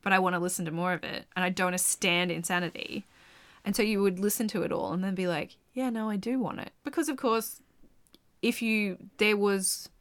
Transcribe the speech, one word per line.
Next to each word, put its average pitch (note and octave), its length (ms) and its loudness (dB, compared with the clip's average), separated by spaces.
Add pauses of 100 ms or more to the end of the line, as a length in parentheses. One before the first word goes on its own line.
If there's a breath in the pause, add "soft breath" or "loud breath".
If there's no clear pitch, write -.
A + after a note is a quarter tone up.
but G3+ 120 0
I F#3+ 40 6
wanna F3+ 220 4
listen F3 260 -2
to D#3 60 -4
more F3 220 0
of D#3+ 100 -4
it - 220 -8 (100)
and F#3 100 2
I F#3 40 2
don't F#3 180 2
wanna F3+ 100 0
stand F3+ 540 2
insanity." F3 720 -4 (580 loud breath)
And G3+ 120 -2
so A#3 80 2
you G#3+ 180 2
would G3 160 2
listen G#3 300 0
to G#3 160 -2
it - 80 -2
all - 220 -2
and F#3 100 -2
then F#3+ 100 -2
be F3+ 140 -2
like, D#3+ 300 -4 (180)
"Yeah, B3+ 160 -2
no, A3 180 -2
I G#3 60 -2
do A#3 240 -2
want - 220 -4
it." - 100 -12 (120)
Because, D4 260 -2
of C4+ 80 -2
course, A3+ 440 0 (800)
if A#3 220 2
you, G#3+ 340 0 (200)
there G#3+ 200 4
was G3 520 0 (120)